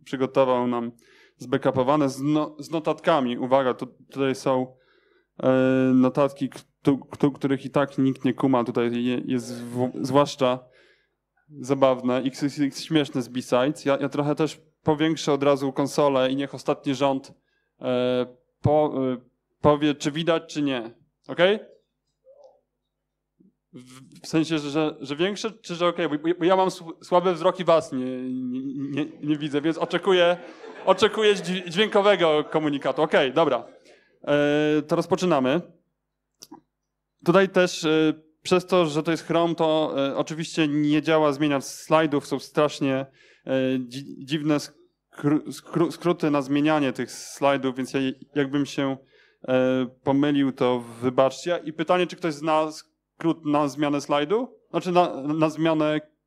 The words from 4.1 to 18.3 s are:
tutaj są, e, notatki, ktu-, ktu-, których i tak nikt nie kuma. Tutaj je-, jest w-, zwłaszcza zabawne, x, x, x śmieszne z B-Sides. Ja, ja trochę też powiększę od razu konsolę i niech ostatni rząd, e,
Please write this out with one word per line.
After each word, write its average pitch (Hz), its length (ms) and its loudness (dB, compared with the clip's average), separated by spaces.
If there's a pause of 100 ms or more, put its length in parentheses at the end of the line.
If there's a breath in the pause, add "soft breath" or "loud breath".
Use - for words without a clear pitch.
tutaj 135 240 -2
są, 131 420 -2 (680 soft breath)
e, 131 100 4 (420)
notatki, 131 540 2
ktu-, - 500 -2 (120)
ktu-, 147 220 0
których 139 320 -2
i 131 60 -10
tak 139 280 0
nikt 131 260 0
nie 127 100 0
kuma. 131 300 2
Tutaj 120 400 -2
je-, 123 200 -2
jest 120 400 -6
w-, 123 360 -4
zwłaszcza 131 580 -2 (1000 soft breath)
zabawne, 127 580 2
x, 131 240 -4
x, 143 180 -4
x 139 220 -2
śmieszne 143 400 -2
z 117 60 -12
B-Sides. 127 560 -2
Ja, 139 160 2
ja 139 80 -4
trochę 143 260 -2
też 151 260 -4 (220)
powiększę 156 500 0
od 139 100 0
razu 139 300 2
konsolę 135 600 0
i 135 40 -2
niech 139 180 -6
ostatni 143 400 -4
rząd, 135 380 -2 (480)
e, 123 460 0 (360)